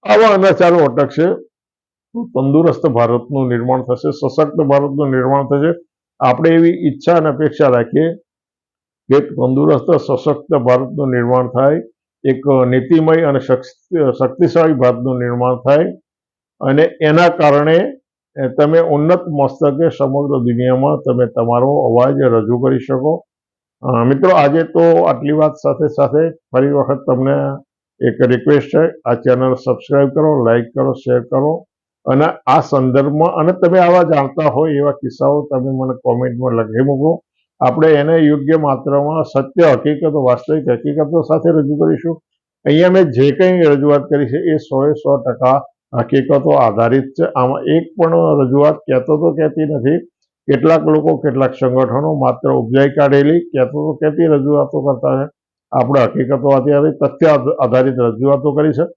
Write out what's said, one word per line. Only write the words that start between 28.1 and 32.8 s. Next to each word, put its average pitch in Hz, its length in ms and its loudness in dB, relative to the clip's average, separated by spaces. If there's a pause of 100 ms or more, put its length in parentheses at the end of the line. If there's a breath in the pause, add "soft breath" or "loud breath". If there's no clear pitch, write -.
રિક્વેસ્ટ 127 400 2
છે, 156 260 0 (120)
આ 120 80 0
ચેનલ 127 400 0
સબસ્ક્રાઇબ 127 560 -2
કરો, 151 360 0
લાઈક 117 200 2 (100)
કરો, 135 180 -2
શેર 123 280 -2
કરો 143 440 -4 (400)
અને 139 200 2 (220)
આ 139 120 4
સંદર્ભમાં 143 760 0